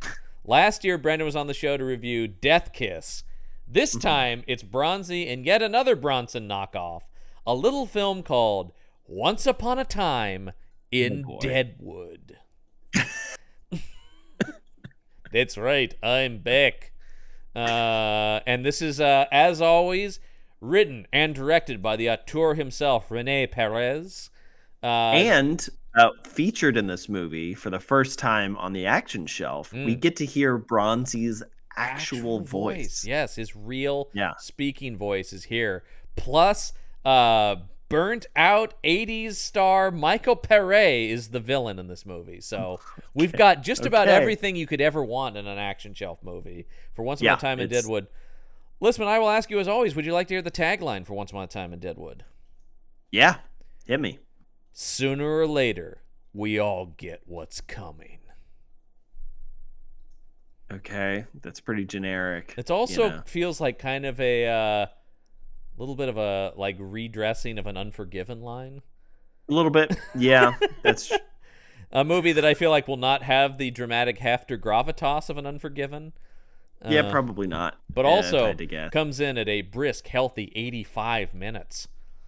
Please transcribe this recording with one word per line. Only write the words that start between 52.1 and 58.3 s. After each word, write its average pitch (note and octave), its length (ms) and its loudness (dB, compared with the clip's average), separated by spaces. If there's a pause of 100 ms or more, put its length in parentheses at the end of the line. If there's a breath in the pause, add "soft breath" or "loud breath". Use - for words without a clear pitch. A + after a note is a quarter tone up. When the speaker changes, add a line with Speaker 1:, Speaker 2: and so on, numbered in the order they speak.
Speaker 2:
Yeah, C#3 260 6 (480)
hit C3+ 140 0
me. A#2 200 -6 (520)
Speaker 1:
"Sooner C3+ 640 -4
or D#3+ 100 2
later, A2+ 540 0 (320)
we G#2+ 240 -2
all F#2+ 300 0
get E2+ 380 -14
what's E2+ 360 -14
coming." - 580 -14 (2500)